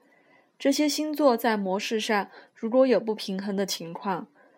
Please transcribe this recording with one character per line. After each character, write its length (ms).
这 140
些 160
星 260
座 220
在 200
模 220
式 220
上 280
如 160
果 160
有 140
不 160
平 260
衡 140
的 100
情 300
况， 320